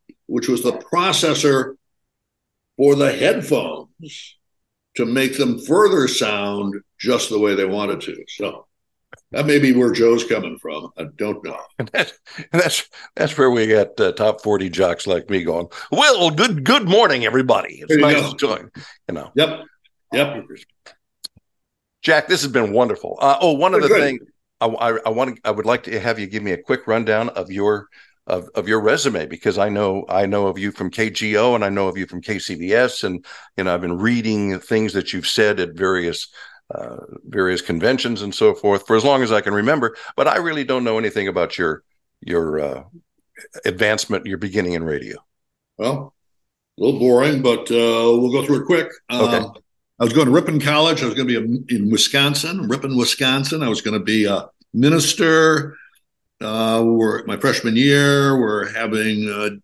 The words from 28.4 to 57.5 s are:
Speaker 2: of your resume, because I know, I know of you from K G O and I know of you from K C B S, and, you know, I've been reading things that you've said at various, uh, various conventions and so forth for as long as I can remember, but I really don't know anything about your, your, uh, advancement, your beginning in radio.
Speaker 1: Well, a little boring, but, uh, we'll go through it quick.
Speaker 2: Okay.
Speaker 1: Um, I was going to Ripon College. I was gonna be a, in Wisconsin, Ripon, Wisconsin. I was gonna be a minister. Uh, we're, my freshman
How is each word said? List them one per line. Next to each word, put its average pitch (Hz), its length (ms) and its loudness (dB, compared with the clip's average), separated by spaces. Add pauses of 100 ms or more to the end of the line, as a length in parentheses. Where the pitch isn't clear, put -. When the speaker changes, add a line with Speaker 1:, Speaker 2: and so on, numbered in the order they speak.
Speaker 2:
of 95 120 -4
your 110 140 2
resume, 107 440 0
because 101 320 -4
I 101 120 0
know, 101 400 -2
I 95 160 0
know 98 220 0
of 95 100 -4
you 101 140 -6
from 95 200 -8
K 110 180 -2
G 104 280 -2
O 120 180 4
and 107 80 0
I 101 60 0
know 98 180 -2
of 92 100 -6
you 92 100 -6
from 90 140 -12
K 101 180 -8
C 92 160 -8
B 87 180 -2
S, 120 300 0
and, 90 220 -6 (320)
you 98 60 -4
know, 92 100 0
I've 87 80 -2
been 87 160 -4
reading 107 640 -2
things 110 340 -2
that 95 200 -4
you've 92 140 -6
said 104 320 2
at 85 140 -4
various, 87 540 -2 (460)
uh, 58 240 -12 (260)
various 92 380 -2
conventions 113 600 -2
and 101 140 -8
so 107 180 4
forth 101 320 0
for 110 100 2
as 110 80 2
long 135 200 4
as 110 80 0
I 104 100 4
can 101 120 -2
remember, 117 420 0 (200)
but 139 120 2
I - 100 2
really 160 260 -2
don't 127 200 -2
know 113 140 0
anything 104 300 -2
about 87 300 -2
your, 80 260 -2 (380)
your, 82 380 -2
uh, 69 240 -6 (800)
advancement, 104 600 -2
your 95 120 -8
beginning 92 360 -2
in 82 100 -4
radio. 69 340 -8 (600)
Speaker 1:
Well, 139 360 -6 (640)
a - 60 -4
little 120 160 2
boring, 127 420 4
but, 120 300 0
uh, 117 420 4
we'll 123 180 2
go 135 140 0
through 147 160 2
it 143 40 -8
quick. 170 220 2 (240)
Speaker 2:
Okay. 113 260 2
Speaker 1:
Um, 107 160 -6 (480)
I 120 40 2
was 113 80 0
going 143 140 6
to 123 40 4
Ripon 156 300 2
College. 151 400 2
I 135 40 -2
was 113 80 -2
gonna 127 140 -2
be 123 80 0
a, 120 400 -4
in 104 140 0
Wisconsin, 143 800 0
Ripon, 135 260 -4
Wisconsin. 135 680 0
I 131 40 -2
was 110 140 -2
gonna 107 180 -2
be 110 260 0
a 98 220 -2 (260)
minister. 160 1000 2 (640)
Uh, 113 460 0
we're, 113 400 2
my 101 100 -4
freshman 113 400 0